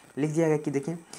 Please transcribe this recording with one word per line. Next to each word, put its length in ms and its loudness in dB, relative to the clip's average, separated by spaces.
लिख 120 0
दिया 180 4
गया 80 4
कि 140 -2
देखिए 280 -2